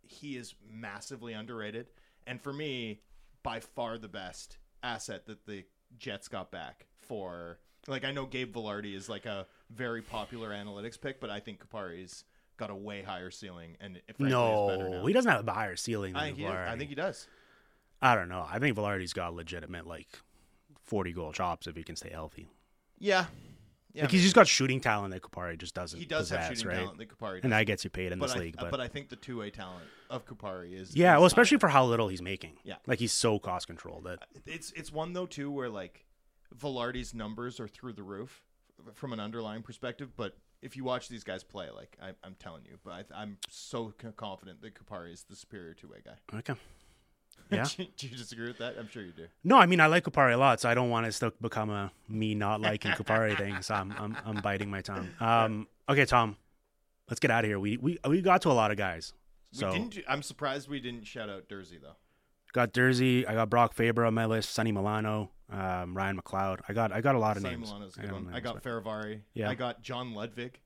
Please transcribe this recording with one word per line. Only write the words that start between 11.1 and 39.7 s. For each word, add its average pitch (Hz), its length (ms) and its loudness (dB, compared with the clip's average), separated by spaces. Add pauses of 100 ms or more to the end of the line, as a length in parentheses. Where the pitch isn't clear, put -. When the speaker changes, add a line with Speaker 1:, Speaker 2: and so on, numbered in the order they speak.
Speaker 1:
but 113 100 -10
I 104 100 -8
think 104 260 -16
Kupari's 92 580 -12 (340)
got 104 120 -8
a 101 60 -8
way 101 260 -10
higher 92 300 -10
ceiling 85 500 -16
and, 92 180 -14 (180)
frankly, 139 100 2
is 131 60 4
better 101 560 2
Speaker 2:
No, 92 100 -6
Speaker 1:
now. 101 60 -4
Speaker 2:
he 143 80 2
doesn't 240 180 4
have 113 160 2
a 104 40 -2
higher 104 240 -4
ceiling 101 380 -4
than 147 80 -4
Speaker 1:
I, 151 100 -6
he - 120 -10
does. 95 80 -4
I 92 40 -2
Speaker 2:
Velarde. 92 220 -6
Speaker 1:
think 143 120 -8
he 143 60 -12
does. 160 320 -6 (760)
Speaker 2:
I 123 140 8
don't 87 140 -2
know. 90 200 -6
I 101 100 -4
think 127 180 2
Velarde's 101 360 -2
got 87 200 -4
legitimate, 85 540 -10
like, 82 200 -14 (760)
forty 92 300 -2
goal 82 200 -8
chops 87 340 -2
if 80 80 -12
he 82 80 -12
can 80 120 -12
stay - 140 -12
healthy. 80 380 -12 (520)
Speaker 1:
Yeah. 185 260 2 (680)
Yeah, 151 120 -2
Speaker 2:
Like, 139 80 2
he's 185 80 8
Speaker 1:
maybe. 175 60 8
Speaker 2:
just 190 100 6
got 214 120 12
shooting 131 340 2
talent 101 320 0
that 92 100 -10
Kupari 87 340 -8
just 87 160 -10
doesn't 87 260 -8
Speaker 1:
He 87 60 -8
does 156 240 -2
have - 120 -2
Speaker 2:
possess, - 180 -4
Speaker 1:
shooting 110 80 -4
Speaker 2:
right? 90 140 -2
Speaker 1:
talent 92 180 -6
that 110 100 -14
Kupari 95 320 -10
Speaker 2:
And 127 100 2
that 107 60 4
Speaker 1:
doesn't. 110 80 6
Speaker 2:
gets 101 200 0
you 90 40 -4
paid 92 220 -4
in 92 80 -4
Speaker 1:
But 139 80 0
Speaker 2:
this 123 80 -2
Speaker 1:
I, - 40 -2
Speaker 2:
league, 82 200 -6
but 87 100 -6
Speaker 1:
but 131 100 -4
I 123 80 -4
think 139 220 -12
the 127 60 -12
two-way 110 340 -10
talent 92 340 -14 (280)
of 127 160 -8
Kupari 92 520 -10
is, 95 160 -10
Speaker 2:
Yeah, 170 200 8
Speaker 1:
is - 40 10
Speaker 2:
well, 175 60 12
especially 233 300 10
Speaker 1:
higher. - 60 6
Speaker 2:
for 196 80 8
how 135 160 10
little 117 220 4
he's 92 140 -4
making. 90 420 -8
Speaker 1:
Yeah. 95 120 -12 (100)
Speaker 2:
Like, 120 140 0
he's 120 140 0
so 110 260 4
cost 90 260 -4
controlled 82 380 -14
that 90 160 -10 (260)
Speaker 1:
It's, 160 280 -12
it's 156 180 -12
one, 160 220 -6
though, 180 120 -4
too, 143 240 -8
where, 135 200 -4
like, 98 360 -10 (500)
Velarde's 123 600 -6
numbers 113 440 -8
are 110 80 -10
through 120 260 -14
the 101 100 -14
roof 101 400 -12 (440)
f-, 107 80 -20
from 131 160 -10
an 110 80 -6
underlying 110 440 -8
perspective, 123 520 -10